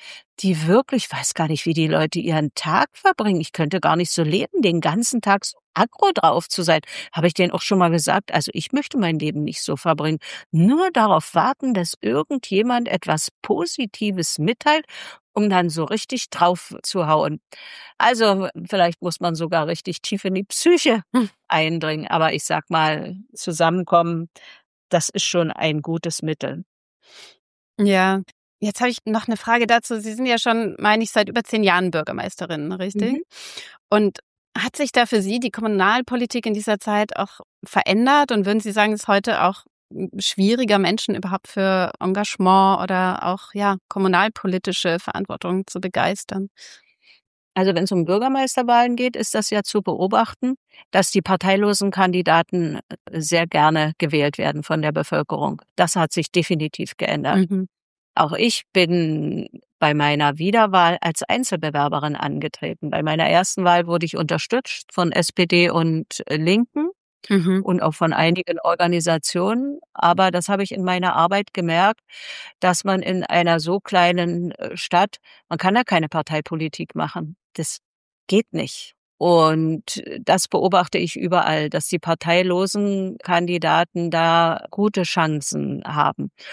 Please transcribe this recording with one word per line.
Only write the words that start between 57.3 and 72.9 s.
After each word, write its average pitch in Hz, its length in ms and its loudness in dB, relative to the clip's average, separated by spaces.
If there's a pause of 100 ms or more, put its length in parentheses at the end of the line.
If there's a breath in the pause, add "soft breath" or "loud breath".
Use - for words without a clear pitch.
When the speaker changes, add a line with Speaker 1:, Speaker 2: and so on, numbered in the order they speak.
Speaker 2:
Mhm. 190 180 -4 (500)
Speaker 1:
Auch 156 140 2
ich - 300 -2 (100)
bin 160 760 0 (300)
bei 151 140 2
meiner 147 460 2
Wiederwahl 190 640 4
als 160 200 -4
Einzelbewerberin 151 920 -2
angetreten. 151 720 -6
Bei 147 140 -2
meiner 156 240 0
ersten 180 380 2
Wahl 175 220 4
wurde 170 200 0
ich - 100 -6
unterstützt 165 720 -4
von 175 220 0
S - 200 0
P 180 140 2
D 175 240 4
und, 165 560 -2
äh, 156 100 -2
Linken 220 520 2 (400)
Speaker 2:
Mhm. 190 340 2
Speaker 1:
und 180 200 0
auch 156 100 0
von 160 220 0
einigen 170 460 0
Organisationen. 175 1200 0 (120)
Aber 180 380 4
das 175 180 -2
habe 196 140 0
ich 190 100 -6
in 190 100 -6
meiner 180 320 0
Arbeit 196 380 0
gemerkt, 175 480 2 (600 loud breath)
dass 180 240 2
man 190 180 0